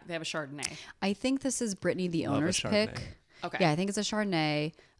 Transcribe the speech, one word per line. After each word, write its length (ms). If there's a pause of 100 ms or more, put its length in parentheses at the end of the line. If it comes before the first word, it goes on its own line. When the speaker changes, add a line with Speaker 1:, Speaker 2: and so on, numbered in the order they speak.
Speaker 1:
they 80
have 80
a 40
Chardonnay. 460 (300)
Speaker 2:
I 120
think 280
this 180
is 140
Brittany, 340
the 200
Speaker 3:
Love 80
a 20
Speaker 2:
owner's 220
Speaker 3:
Chardonnay. 100 (240)
Speaker 2:
pick. 240 (260)
Speaker 1:
Okay. 180
Speaker 2:
Yeah, 100
I 40
think 140
it's 80
a 40
Chardonnay. 720 (260)